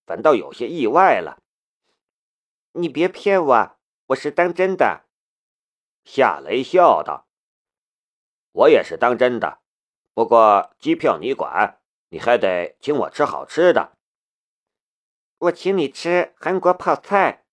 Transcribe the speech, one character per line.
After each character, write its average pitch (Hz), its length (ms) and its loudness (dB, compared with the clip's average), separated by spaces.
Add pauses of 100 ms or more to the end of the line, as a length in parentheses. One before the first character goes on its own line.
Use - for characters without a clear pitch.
反 - 160 -10
倒 156 120 4
有 76 200 -4
些 117 160 -8
意 147 180 -4
外 147 320 2
了。 76 220 -12 (1300)
“你 170 140 -6
别 151 200 -2
骗 190 360 -2
我， 117 340 0 (300)
我 131 80 -2
是 147 140 -6
当 175 240 -2
真 185 220 -2
的。” 110 300 -2 (1000)
夏 104 340 0
雷 92 220 -4
笑 135 400 4
道。 - 260 -12 (1200)
“我 139 180 2
也 110 140 4
是 80 140 -12
当 117 200 0
真 123 220 0
的， 76 200 -6 (540)
不 117 140 -2
过 107 520 4
机 160 160 -2
票 135 240 -2
你 120 140 -6
管， - 460 -4 (300)
你 78 100 -14
还 117 180 2
得 90 420 -4
请 147 160 -4
我 92 140 -4
吃 - 140 -4
好 69 220 -6
吃 170 260 2
的。 107 260 -2 (1400)
”“我 175 120 0
请 190 260 -4
你 139 120 -2
吃 175 460 -4
韩 180 240 -4
国 180 140 2
泡 175 220 -4
菜。” 190 580 -2